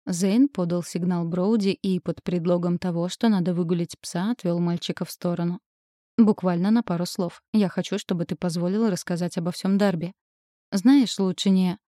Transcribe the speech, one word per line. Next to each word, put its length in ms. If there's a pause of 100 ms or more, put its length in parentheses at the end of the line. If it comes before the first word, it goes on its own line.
Зейн 420
подал 360
сигнал 400
Броуди 460
и 280
под 240
предлогом 560
того, 300
что 200
надо 240
выгулить 460
пса, 320
отвёл 300
мальчика 440
в 60
сторону. 500 (560)
«Буквально 540
на 140
пару 220
слов. 360 (100)
Я 160
хочу, 300
чтобы 260
ты 120
позволила 540
рассказать 460
обо 140
всём 280
Дарби». 340 (580)
«Знаешь, 480
лучше 320
не...» 280 (120)